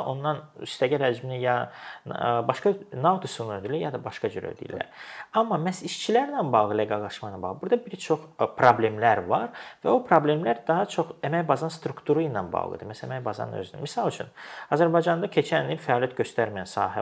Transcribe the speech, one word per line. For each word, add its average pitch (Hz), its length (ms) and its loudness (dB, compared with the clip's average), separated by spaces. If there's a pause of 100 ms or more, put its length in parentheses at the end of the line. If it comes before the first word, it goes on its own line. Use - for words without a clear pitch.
(140)
ondan 139 280 -4 (240)
üstəgəl 139 400 0
həcmini 127 380 -2
ya, 123 140 2 (500)
ə, - 240 -2 (160)
başqa - 260 2 (220)
nağd 170 340 2
üsulunu 107 300 -6
ödəyirlər, 135 240 -4
ya 143 100 -4
da 123 80 -6
başqa 107 320 -4
cür 95 160 -6
ödəyirlər. - 400 -8 (480)
Amma 220 240 2
məhz 180 300 -4
işçilərlə 269 500 2 (140)
bağlı, 107 260 4
leqallaşma 107 540 -4
ilə 92 80 -10
bağlı 113 180 -4
burada 233 240 2
bir 185 220 -12
çox, 156 180 0 (140)
ə, 113 180 2
problemlər 110 720 6
var 208 220 0 (340)
və 202 80 4
o 254 140 6
problemlər 156 580 2
daha 175 240 2
çox 165 320 -2
əmək 165 260 0
bazarının 151 300 0
strukturu 151 480 0
ilə 107 280 -2
bağlıdır. 90 360 -4
Məsələn, 127 280 -8
əmək 123 120 -8
bazarının 110 320 -6
özünü. - 200 -10
Misal 180 300 -2
üçün, - 160 -8 (440)
Azərbaycanda 170 640 4
keçən 147 400 2
il 156 80 -6
fəaliyyət 127 340 2
göstərməyən 107 540 -2
sahə 101 320 -2